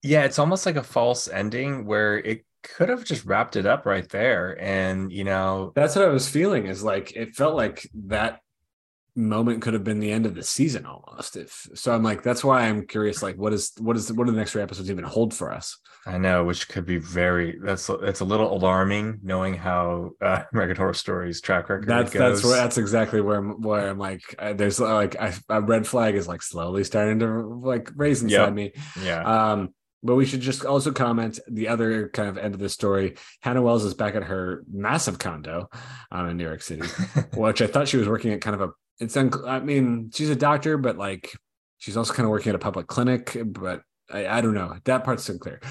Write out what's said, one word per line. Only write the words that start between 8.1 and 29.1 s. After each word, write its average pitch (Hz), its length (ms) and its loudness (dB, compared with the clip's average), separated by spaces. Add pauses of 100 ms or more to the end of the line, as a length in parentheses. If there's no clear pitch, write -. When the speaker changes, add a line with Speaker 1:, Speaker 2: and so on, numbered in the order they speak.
Speaker 2:
moment 113 460 0
could 117 120 -2
have 104 100 -2
been 107 160 -2
the 107 120 -2
end 110 140 0
of 98 100 -2
the 82 80 -12
season - 420 0
almost. - 500 -14
If - 380 -16
so, - 200 0
I'm 113 100 4
like, 104 200 2
that's 123 200 0
why 131 180 6
I'm 107 260 2
curious, 107 340 0
like, 95 140 -4
what 101 180 0
is, 101 240 -2
what 113 200 2
is, 107 160 -4
what 120 120 2
do 120 60 2
the 110 60 2
next 107 160 -2
three 107 80 -2
episodes 95 280 -8
even 90 140 -4
hold 110 300 0
for 69 180 -6
us? - 260 -10 (280)
Speaker 1:
I 92 120 -6
know, 90 280 4
which 87 240 -2
could 92 160 -6
be 87 120 0
very, 87 640 0
that's, 95 280 -4
it's 98 320 -2
a 98 40 -2
little 107 300 2
alarming 98 680 2
knowing 95 320 -2
how, 87 580 -2 (100)
uh, 104 260 2
<laughs> - 60 -16
American 92 240 0
Horror 95 160 0
Story's 90 480 -4
track 90 280 0
record 101 180 -2
Speaker 2:
That's, 120 260 2
that's 104 280 4
Speaker 1:
goes. 95 40 2
Speaker 2:
where, 123 120 6
that's 120 200 2
exactly 110 440 2
where 104 160 2
I'm, 104 240 -4
where 104 280 0
I'm 98 100 -6
like, 95 400 -8
uh, 107 140 -4
there's, 101 260 2
uh, 110 160 4
like, 104 240 2
I, 101 140 -2 (160)
a 107 120 2
red 110 240 4
flag 113 300 2
is, 92 120 -2
like, 87 140 -8
slowly 87 440 -2
starting 107 340 2
to, 113 440 -2
like, 123 320 -2
raise 143 280 2
inside 107 220 6
Speaker 1:
Yep. 104 80 2
Speaker 2:
me. 101 200 -4 (300)
Speaker 1:
Yeah. 107 480 2